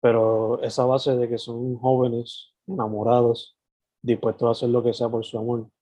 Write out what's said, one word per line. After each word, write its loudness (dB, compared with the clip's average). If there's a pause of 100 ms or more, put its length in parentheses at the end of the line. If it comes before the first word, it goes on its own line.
Pero 2
esa -2
base 2
de 0
que -4
son -8
jóvenes, -2 (140)
enamorados, 0 (460)
dispuestos 0
a 4
hacer -2
lo 2
que 2
sea -4
por -4
su -8
amor -4 (120)